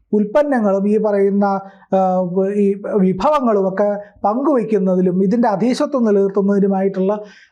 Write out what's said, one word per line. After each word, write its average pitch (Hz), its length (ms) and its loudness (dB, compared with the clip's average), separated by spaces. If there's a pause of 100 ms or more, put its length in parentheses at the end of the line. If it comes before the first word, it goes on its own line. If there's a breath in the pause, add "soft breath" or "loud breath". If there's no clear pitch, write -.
(120)
ഉൽപ്പന്നങ്ങളും 208 760 0
ഈ 214 100 2
പറയുന്ന, 202 460 0 (480 loud breath)
ആ, 190 60 2 (560)
ഈ 202 200 2 (260)
വിഭവങ്ങളുമൊക്കെ 202 1000 0 (260 loud breath)
പങ്കുവയ്ക്കുന്നതിലും 196 1000 0
ഇതിൻ്റെ 233 260 0
അധീശത്വം 247 560 -2
നിലനിർത്തുന്നതിനുമായിട്ടുള്ള 196 1160 0 (320 loud breath)